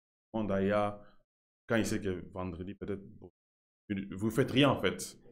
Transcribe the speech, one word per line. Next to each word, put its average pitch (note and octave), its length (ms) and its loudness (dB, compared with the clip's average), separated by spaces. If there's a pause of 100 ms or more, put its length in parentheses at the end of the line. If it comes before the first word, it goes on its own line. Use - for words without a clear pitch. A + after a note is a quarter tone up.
(340)
Mondaya G#2 680 2 (640)
quand A#2 100 2
il G#2 100 2
sait G#2 140 0
que F#2 220 -2 (100)
vendredi, F#2 420 -6
peut-être, G2 280 -6 (160)
bon, F2+ 120 -18 (800)
vous G#2 180 -2
faites C3 200 2
rien, C3+ 200 6
en G#2 100 2
fait. F#2 180 0 (340)